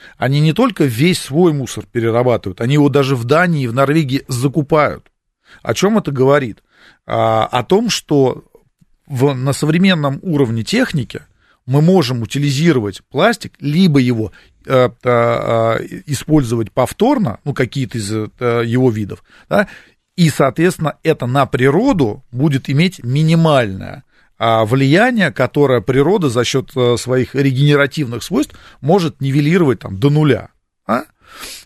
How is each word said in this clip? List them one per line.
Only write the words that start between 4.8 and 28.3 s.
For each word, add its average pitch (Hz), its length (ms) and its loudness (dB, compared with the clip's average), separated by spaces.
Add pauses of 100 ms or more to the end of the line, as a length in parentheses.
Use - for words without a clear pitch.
О - 120 -4
чем 208 240 0
это 156 140 -2
говорит? 131 520 0 (420)
А, 113 400 0
о 120 180 -2
том, 208 260 0
что - 560 0 (600)
в, 139 260 0
на 131 180 -2
современном 156 680 0
уровне 131 420 -2
техники 180 580 -4 (440)
мы 139 160 2
можем 151 400 2
утилизировать 139 880 0
пластик, 208 500 -2
либо 147 400 2
его, 120 320 0 (340)
э, 127 240 2
э, - 0 - (140)
э, 117 840 0 (200)
использовать 123 680 -2
повторно, 196 720 -2
ну, 143 100 -8
какие-то 127 440 -8
из, 101 160 -8
э, 117 520 -4
его 123 260 0
видов, 104 320 -10 (260)
да, 196 180 -2 (480)
и, 165 140 2
соответственно, 156 720 -2
это 151 220 -2
на 127 200 0
природу 139 840 0
будет 135 380 -2
иметь 165 340 0
минимальное, 135 1000 0 (380)
а, 113 220 2
влияние, 156 680 2
которое 131 480 0
природа 143 480 0
за 117 160 0
счет, - 300 -4
э, 120 220 2
своих 123 380 -4
регенеративных 139 880 0
свойств 247 320 -4 (240)